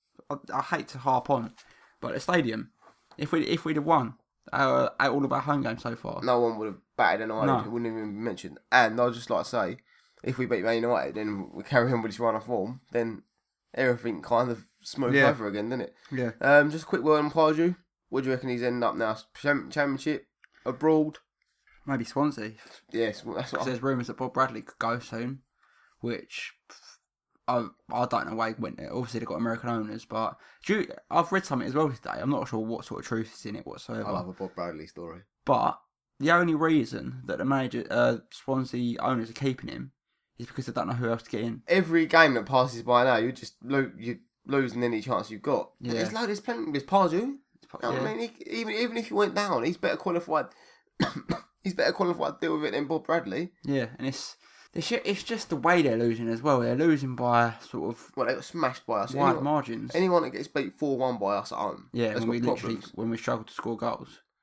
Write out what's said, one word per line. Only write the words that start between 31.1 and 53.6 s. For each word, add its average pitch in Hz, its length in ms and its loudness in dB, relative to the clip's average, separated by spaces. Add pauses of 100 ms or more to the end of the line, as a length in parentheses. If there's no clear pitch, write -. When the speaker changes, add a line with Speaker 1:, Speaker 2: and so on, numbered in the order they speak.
Speaker 1:
I've 165 220 2
read 190 120 0
something 127 220 -2
as 127 60 -4
well 151 180 2
today. - 200 -8 (100)
I'm 131 80 0
not 139 180 0
sure 110 120 -4
what 110 260 -6
sort - 160 -8
of - 60 -14
truth 113 300 -4
is - 80 -18
in 104 120 -8
it - 100 -14
whatsoever. 110 400 -8
Speaker 2:
I 104 40 -4
love 90 180 -4
a 92 40 -12
Bob 92 220 -10
Bradley 82 320 -8
story. 85 340 -14 (220)
Speaker 1:
But - 340 2 (420)
the 147 120 4
only 170 240 6
reason 147 720 2
that 76 140 -2
the 92 60 0
manager, 131 440 0
uh, 120 280 4 (140)
Swansea 123 720 -2
owners 113 280 0
are 117 40 -16
keeping 135 360 -2
him 131 220 -12 (460)
is 117 100 -12
because - 200 -8
they 117 40 -8
don't 120 160 -2
know 139 60 -2
who 120 160 -2
else 113 140 -2
to - 80 -20
get 110 100 -2
in. 117 260 -4
Speaker 2:
Every 165 380 4
game 160 300 8
that 110 100 0
passes 127 380 2
by 123 200 6
now, 127 140 6
you're 120 160 0
just - 280 -14
lo-, 135 360 0
you're 117 220 -8 (260)
losing 123 380 0
any 117 180 0
chance 104 280 -2
you've 107 120 -12
got. 135 300 0 (100)
Speaker 1:
Yeah. 117 140 -4
Speaker 2:
There's 180 180 -2
lo-, 226 120 -2
there's 202 140 -2
plenty, 233 320 -6
there's 139 140 -2
Pardew. 196 500 2 (260)
Speaker 1:
It's - 80 -20
pa-, - 140 -14
Speaker 2:
You - 60 0
know - 120 -2
what - 60 0
I 220 60 -2
Speaker 1:
yeah. 226 40 -6
Speaker 2:
mean? 233 120 -4 (100)
He, - 120 -12
even, 220 220 -4
even 226 240 -2
if 226 120 -4
he - 40 -6
went 202 220 2
down, 175 300 0
he's 165 100 0
better - 220 -2
qualified. 170 480 0 (540)
<coughs> - 60 2 (580)
He's 190 100 -4
better - 200 2
qualified 175 480 -2
to 160 40 -2
deal 160 120 0
with 151 80 -2
it 143 80 -2
than 139 140 -2
Bob 156 180 -4
Bradley. 170 480 -2 (100)